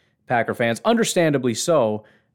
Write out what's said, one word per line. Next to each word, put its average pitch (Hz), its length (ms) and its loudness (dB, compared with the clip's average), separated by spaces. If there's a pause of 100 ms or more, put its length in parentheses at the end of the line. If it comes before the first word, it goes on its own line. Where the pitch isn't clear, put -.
(260)
Packer 117 280 0
fans, 117 320 -2
understandably 165 680 0
so, 110 520 0 (300)